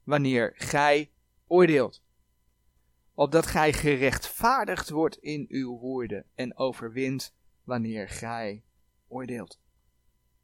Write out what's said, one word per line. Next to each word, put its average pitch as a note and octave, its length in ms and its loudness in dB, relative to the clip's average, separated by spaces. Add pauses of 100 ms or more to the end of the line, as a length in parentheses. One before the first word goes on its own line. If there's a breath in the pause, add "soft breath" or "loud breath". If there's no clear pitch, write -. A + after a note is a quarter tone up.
wanneer C3 520 2
gij D3 560 2 (360)
oordeelt." D#3+ 540 4 (1120)
Opdat D3+ 320 2
gij D#3 280 2
gerechtvaardigd F3 1160 0
wordt D#3 280 -2
in D3 320 -8
uw B2 280 -6
woorden A#2+ 480 -8 (100)
en B2+ 220 -8
overwint C3 760 -4 (300)
wanneer A2+ 460 -6
gij A2+ 540 -8 (440)
oordeelt. B2 520 -10 (840)